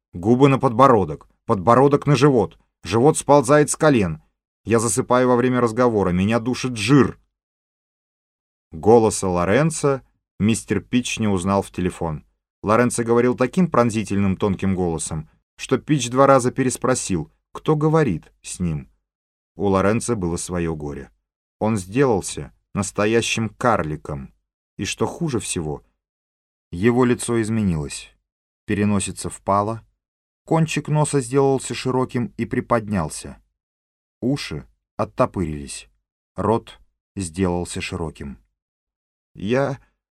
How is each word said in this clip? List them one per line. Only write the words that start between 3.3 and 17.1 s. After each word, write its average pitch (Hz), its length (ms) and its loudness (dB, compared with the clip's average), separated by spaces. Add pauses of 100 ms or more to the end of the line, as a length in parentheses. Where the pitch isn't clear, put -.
с - 60 -6
колен. 92 440 2 (440)
Я 110 160 2
засыпаю 123 480 0
во 123 80 4
время 127 240 2
разговора, 113 500 2
меня 101 300 2
душит 123 360 -4
жир. 110 400 2 (1600)
Голоса 98 560 4
Лоренцо 127 760 0 (380)
мистер 104 400 0
Пич 120 400 -4
не 110 80 0
узнал 98 340 0
в - 80 -12
телефон. 85 540 -6 (400)
Лоренцо 113 400 2
говорил 120 320 2
таким 156 340 0
пронзительным 101 640 0
тонким 95 380 -2
голосом, 82 560 -4 (260)
что - 220 -2
Пич 127 320 -4
два 135 160 4
раза 131 240 4
переспросил, 120 800 -2 (220)